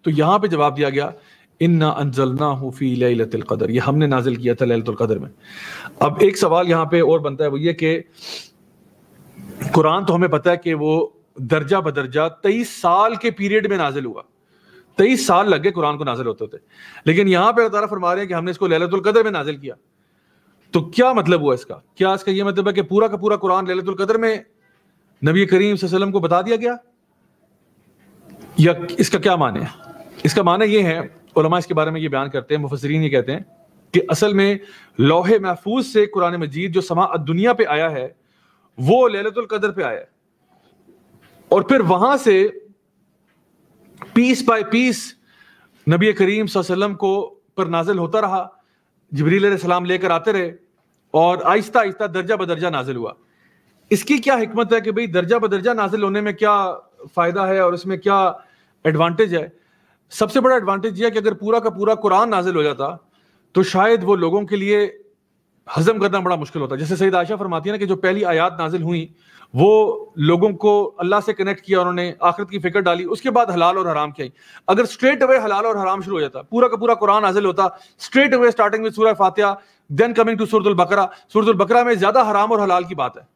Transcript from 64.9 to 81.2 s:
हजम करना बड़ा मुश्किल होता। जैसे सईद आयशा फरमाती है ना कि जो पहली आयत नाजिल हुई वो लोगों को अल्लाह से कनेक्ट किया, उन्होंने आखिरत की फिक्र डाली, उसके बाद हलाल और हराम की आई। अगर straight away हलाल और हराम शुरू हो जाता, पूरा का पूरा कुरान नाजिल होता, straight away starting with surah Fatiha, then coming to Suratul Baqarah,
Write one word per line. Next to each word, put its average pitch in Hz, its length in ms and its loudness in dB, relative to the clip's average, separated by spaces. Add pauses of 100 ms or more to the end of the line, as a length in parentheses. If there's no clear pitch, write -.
हजम 190 300 0
करना 196 220 0
बड़ा 180 160 -2
मुश्किल 151 260 -8
होता। 135 140 -6
जैसे 156 200 -4
सईद 190 180 2
आयशा 180 220 -2
फरमाती 175 320 -6
है 208 60 -4
ना 214 40 -8
कि 202 80 -2
जो 185 120 -2
पहली 185 260 -2
आयत 170 360 0
नाजिल 165 220 -4
हुई 165 260 -4 (460)
वो 208 640 2
लोगों 175 360 2
को 208 160 0 (300)
अल्लाह 190 200 0
से 208 120 -6
कनेक्ट 196 280 -4
किया, 185 200 0
उन्होंने 180 420 -4
आखिरत 175 280 -2
की 202 80 -8
फिक्र 180 220 -2
डाली, 175 260 0
उसके 226 240 -4
बाद 233 200 2
हलाल 175 280 2
और 185 100 -4
हराम 151 220 -4
की 147 120 -14
आई। 131 100 -12 (360)
अगर 208 180 2
straight 262 360 0
away 262 200 4
हलाल 208 240 -2
और 220 120 -2
हराम 190 240 -2
शुरू 185 140 -8
हो 160 40 -2
जाता, 135 220 -8
पूरा 240 260 2
का 220 80 -2
पूरा 233 180 0
कुरान 208 280 2
नाजिल 202 240 0
होता, 185 220 0 (320)
straight 269 340 2
away 240 160 6
starting 220 360 0
with 220 120 -6
surah 220 160 4
Fatiha, 202 360 2 (400)
then 220 260 2
coming 226 240 2
to 220 60 0
Suratul 202 300 2
Baqarah, 180 300 2 (220)